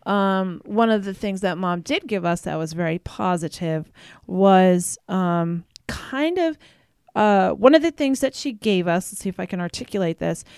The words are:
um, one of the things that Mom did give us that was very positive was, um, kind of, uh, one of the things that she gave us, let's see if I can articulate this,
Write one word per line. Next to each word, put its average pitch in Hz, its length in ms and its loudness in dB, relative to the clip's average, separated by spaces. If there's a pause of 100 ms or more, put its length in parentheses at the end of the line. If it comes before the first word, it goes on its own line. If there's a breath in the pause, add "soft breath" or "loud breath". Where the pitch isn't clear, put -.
um, 190 600 0
one 226 260 2
of 208 140 2
the 196 100 -8
things 190 280 -6
that 180 160 -2
Mom 175 240 -2
did 311 240 -4
give 202 200 -4
us 170 160 0
that 151 140 -6
was 160 160 -6
very 165 260 -4
positive 165 920 -4 (360 loud breath)
was, 185 720 4 (100)
um, 170 560 -2 (220)
kind 311 520 -4
of, 320 200 -2 (560 soft breath)
uh, 202 380 4
one 247 220 6
of 311 80 6
the 330 80 0
things 269 300 -2
that - 140 -2
she - 180 -8
gave 196 360 0
us, 175 240 -2
let's - 100 -14
see 196 60 -6
if 185 120 -6
I 175 60 -6
can 180 140 -8
articulate 170 580 -4
this, 165 260 -6 (140)